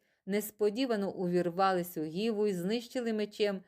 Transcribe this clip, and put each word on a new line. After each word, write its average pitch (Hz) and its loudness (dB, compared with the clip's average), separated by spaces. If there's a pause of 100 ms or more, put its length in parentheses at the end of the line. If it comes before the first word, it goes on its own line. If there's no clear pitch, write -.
(260)
несподівано 208 0
увірвались 175 2
у 156 -2
Гіву 208 0
і 202 2
знищили 226 -2
мечем 208 -2